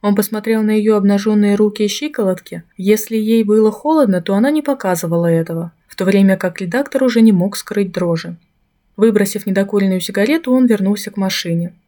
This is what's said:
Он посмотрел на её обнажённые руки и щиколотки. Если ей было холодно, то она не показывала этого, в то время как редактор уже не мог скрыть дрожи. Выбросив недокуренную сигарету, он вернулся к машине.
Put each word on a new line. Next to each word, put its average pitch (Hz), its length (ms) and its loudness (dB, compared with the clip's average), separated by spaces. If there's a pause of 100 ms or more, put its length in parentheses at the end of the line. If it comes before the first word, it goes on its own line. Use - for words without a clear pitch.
Он 202 140 0
посмотрел 214 480 -2
на 214 80 0
её 214 240 2
обнажённые 202 600 2
руки 208 280 0
и 208 40 0
щиколотки. 196 760 -6 (120)
Если 214 420 0
ей 220 260 2
было 214 280 2
холодно, 226 500 0
то 196 120 -4
она 226 160 2
не 302 140 0
показывала 175 640 -2
этого, 165 460 -2 (140)
в - 80 -20
то 185 100 -4
время 196 320 4
как 185 220 -6
редактор 262 440 -2
уже 233 180 2
не 220 120 6
мог 185 220 0
скрыть 196 360 -6
дрожи. 170 440 -4 (600)
Выбросив 202 500 0
недокуренную 196 560 0
сигарету, 247 520 -2
он 254 120 4
вернулся 208 460 0
к - 60 -12
машине. 175 560 -4 (140)